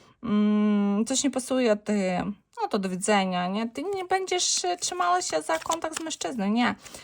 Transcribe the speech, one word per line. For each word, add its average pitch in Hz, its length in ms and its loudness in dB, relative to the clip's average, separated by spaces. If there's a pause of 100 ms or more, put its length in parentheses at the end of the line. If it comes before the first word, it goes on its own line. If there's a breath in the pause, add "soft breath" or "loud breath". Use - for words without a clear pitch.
(220 loud breath)
mm, 208 800 4
coś 262 200 0
nie 277 60 2
pasuje, 254 460 2
ty, 190 420 0 (440)
no 403 60 -2
to 220 100 0
do 190 100 -2
widzenia, 185 600 0
nie? 220 200 -2
Ty 277 140 -10
nie 381 220 -4
będziesz, 370 600 0
e, 359 120 0
trzymała 359 460 0
się 320 200 -2
za 320 160 -2
kontakt 320 400 -4
z 330 60 -8
mężczyzną, 277 440 -4
nie. 226 260 2 (300 loud breath)